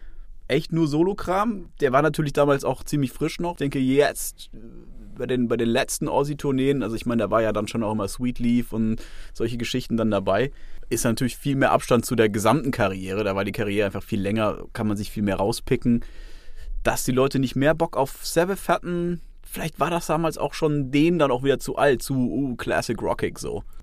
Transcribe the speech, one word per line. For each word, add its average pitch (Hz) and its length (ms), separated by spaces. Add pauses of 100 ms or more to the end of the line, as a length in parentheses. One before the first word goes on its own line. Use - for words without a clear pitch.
(480)
Echt 151 240
nur 160 160
Solo-Kram. 190 840 (100)
Der 135 120
war 135 80
natürlich 151 320
damals 143 320
auch 131 200
ziemlich 143 280
frisch - 260
noch. 175 140
Ich 170 60
denke, 139 200
jetzt - 720 (680)
bei 123 80
den, 123 220
bei 117 100
den 117 100
letzten 131 400
Ozzy-Tourneen, 139 760
also 110 140
ich - 80
meine, 117 200
da 98 60
war 113 120
ja 110 100
dann 104 160
schon 117 140
auch 107 100
immer 104 160
Sweet 123 300
Leaf 120 340
und 110 240 (380)
solche 117 240
Geschichten 120 400
dann 113 120
dabei, 98 420 (360)
ist 117 160
natürlich 120 320
viel 143 200
mehr 127 160
Abstand 123 340
zu - 100
der 110 140
gesamten 110 400
Karriere. 95 540
Da 98 120
war 98 80
die 98 80
Karriere 101 340
einfach 98 160
viel 101 180
länger, 101 360 (160)
kann 113 140
man 104 100
sich 104 140
viel 107 120
mehr 95 140
rauspicken. 117 680 (800)
Dass - 220
die 127 80
Leute 131 280
nicht 127 160
mehr 143 180
Bock 160 220
auf - 280
Sabbath 180 440
hatten, 175 520 (220)
vielleicht - 380
war 156 100
das - 160
damals 160 320
auch - 160
schon 147 360
denen 160 280
dann 139 120
auch 123 120
wieder 135 160
zu - 180
alt, 135 260
zu, 139 120
uh, 127 420
Classic 113 440
Rockig - 380
so. - 260 (180)